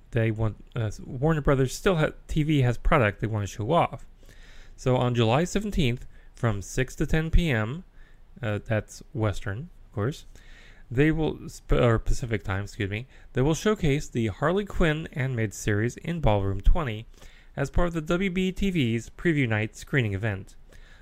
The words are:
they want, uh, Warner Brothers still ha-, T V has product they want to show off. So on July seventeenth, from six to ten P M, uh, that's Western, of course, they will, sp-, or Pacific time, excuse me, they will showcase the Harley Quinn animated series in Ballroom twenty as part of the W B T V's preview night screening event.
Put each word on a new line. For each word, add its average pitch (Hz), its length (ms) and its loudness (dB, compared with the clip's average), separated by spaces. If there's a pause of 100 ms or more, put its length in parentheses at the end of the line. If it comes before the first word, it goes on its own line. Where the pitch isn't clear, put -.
(120)
they 113 200 2
want, 110 320 -2 (120)
uh, 110 140 -2 (160)
Warner 151 360 0
Brothers 135 340 2
still 190 220 2
ha-, 156 160 0 (140)
T - 160 0
V 147 180 2
has 123 160 2
product 110 420 4
they 107 80 -2
want 107 160 -2
to 95 100 -8
show 110 180 -4
off. 156 340 0 (680)
So 127 200 0
on 123 180 2
July 120 300 4
seventeenth, 185 640 -2 (260)
from 107 280 -2
six - 340 -4
to 160 100 -2
ten 160 240 0
P 165 220 4
M, 120 320 -2 (580)
uh, 104 240 -2
that's - 380 -4 (100)
Western, 107 560 -4 (160)
of - 80 -20
course, 117 320 -4 (640)
they 143 220 4
will, 156 260 -2 (140)
sp-, - 220 -4
or 123 260 4
Pacific 113 440 0
time, 98 200 -4
excuse 98 260 -6
me, 107 160 -6 (280)
they 123 80 0
will 147 120 2
showcase 156 540 0
the 117 200 -2
Harley 175 380 -2
Quinn 160 480 0
animated 123 400 -2
series 110 440 -2
in 170 240 -6
Ballroom 98 400 2
twenty 117 440 4 (520)
as 139 120 -2
part 175 200 2
of 170 40 -4
the 165 80 -2
W 175 280 0
B 185 240 0
T 196 160 -2
V's 120 400 0
preview 147 380 0
night 107 280 -2
screening 117 380 -2
event. 98 420 -4 (460)